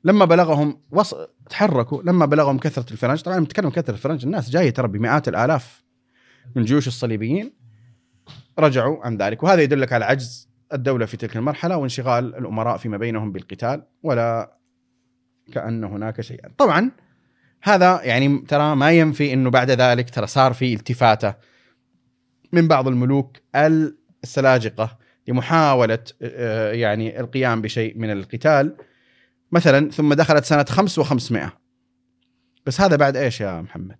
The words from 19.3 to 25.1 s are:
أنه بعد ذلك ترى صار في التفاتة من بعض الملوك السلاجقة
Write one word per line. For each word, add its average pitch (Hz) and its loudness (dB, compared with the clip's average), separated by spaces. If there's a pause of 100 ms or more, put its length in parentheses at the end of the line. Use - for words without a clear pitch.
أنه 131 0
بعد 127 2
ذلك 123 2
ترى 110 -4
صار 131 2
في 123 -2
التفاتة 110 0 (1160)
من 170 4
بعض 135 2
الملوك 131 0 (880)
السلاجقة 120 0 (300)